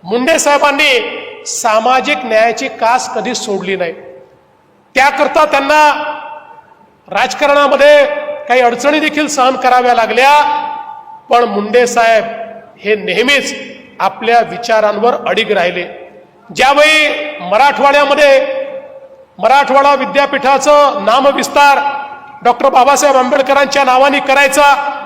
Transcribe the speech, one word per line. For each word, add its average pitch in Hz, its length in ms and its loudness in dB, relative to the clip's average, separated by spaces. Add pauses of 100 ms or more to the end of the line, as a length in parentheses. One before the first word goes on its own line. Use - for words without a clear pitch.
मुंडे 254 360 -2
साहेबांनी 285 800 0 (240)
सामाजिक 247 760 -2
न्यायाची 226 440 -2
कास 240 480 -2
कधी 233 200 -6
सोडली 190 400 -6
नाही. 175 180 -6 (1000)
त्याकरता 285 500 2
त्यांना 294 720 0 (960)
राजकारणामध्ये 277 920 2 (420)
काही 247 140 2
अडचणी 247 380 0
देखील 302 280 -2
सहन 262 280 0
कराव्या 247 380 2
लागल्या, 240 480 2 (880)
पण 240 140 2
मुंडे 214 440 0
साहेब 226 360 2 (640)
हे 214 100 0
नेहमीच 220 600 -2 (440)
आपल्या 220 400 0
विचारांवर 214 760 -2 (140)
अडिग 214 240 -2
राहिले. 175 520 -4 (520)
ज्यावेळी 294 540 2 (320)
मराठवाड्यामध्ये 277 1080 2 (920)
मराठवाडा 277 560 2
विद्यापीठाचं 277 1120 2
नामविस्तार 277 720 2 (680)
डॉक्टर 240 260 2
बाबासाहेब 269 480 2
आंबेडकरांच्या 277 680 0
नावाने 269 360 2
करायचा 277 720 2 (140)